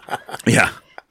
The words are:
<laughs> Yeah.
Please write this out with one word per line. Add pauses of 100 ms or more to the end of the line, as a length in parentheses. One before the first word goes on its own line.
(220)
<laughs>
Yeah. (400)